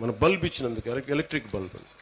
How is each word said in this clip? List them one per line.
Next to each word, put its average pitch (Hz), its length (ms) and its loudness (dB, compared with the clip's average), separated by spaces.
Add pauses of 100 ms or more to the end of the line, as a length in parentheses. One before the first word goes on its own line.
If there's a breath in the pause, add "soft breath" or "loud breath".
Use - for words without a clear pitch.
మన 117 100 0
బల్బ్ 160 340 4
ఇచ్చినందుకు, 120 460 0
ఎలక్-, 135 200 -4
ఎలక్ట్రిక్ 143 440 0
బల్బ్." 95 240 -6 (240)